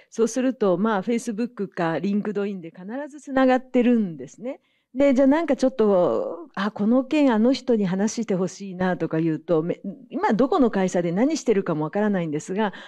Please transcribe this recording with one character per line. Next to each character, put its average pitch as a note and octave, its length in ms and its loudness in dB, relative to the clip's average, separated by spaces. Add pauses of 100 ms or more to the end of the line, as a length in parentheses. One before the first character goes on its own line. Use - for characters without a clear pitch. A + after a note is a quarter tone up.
そ - 160 0
う A#3+ 40 0
す B3+ 120 -4
る B3+ 140 0
と、 F#3+ 240 2
ま A3 180 0
あ、 F#3+ 60 -2
Facebook A#3 680 -4
か E3 240 -4
LinkedIn G3+ 680 -4
で E3 100 -16
必 F3+ 160 -18 (220)
ず C#4+ 120 -18
つ C#4 120 -14
な C4 140 4
が B3+ 100 4
っ B3 40 0
て B3+ 220 0
る A#3+ 160 4
ん F#3 180 -2
で C3 100 -14
す - 160 -20
ね。 C4 180 -10 (320)
で、 C#4 220 4
じ C4 80 4
ゃ - 40 6
あ - 20 6
な D4 120 4
ん E4 60 -2
か C#4 80 2
ち C4 120 0
ょ - 20 4
っ B3+ 80 -4
と、 F3+ 800 2
あ、 G3+ 160 -2
こ G#3 120 -4
の B3 200 2
件 C#4 280 2
あ G#3+ 60 2
の A#3+ 140 4
人 B3 240 0
に G3+ 100 0
話 G3 380 -2
し - 20 -12
て G3+ 80 0
ほ F3+ 140 0
し F#3+ 240 -12
い - 20 -10
な F3+ 220 0
と E3 120 -4
か D#3+ 120 -2
言 E3 140 0
う D3+ 40 -6
と、 D#3+ 240 0
め-、 F3 180 -4 (300)
今 F#4 220 -2
ど A3 160 2
こ G4 100 0
の B3 140 4
会 F#3+ 160 0
社 F3 120 0
で E3+ 120 -2
何 C4+ 240 0
し - 80 -8
て A3+ 100 2
る F#3+ 80 0
か F3+ 140 -2
も D3+ 80 -2
わ D3+ 80 -6
か G3+ 80 -2
ら G#3+ 100 0
な F#3+ 120 0
い E3+ 40 -4
ん D#3 60 -6
で D3 80 -4
す F#3+ 140 -10
が、 G3+ 180 -2 (160)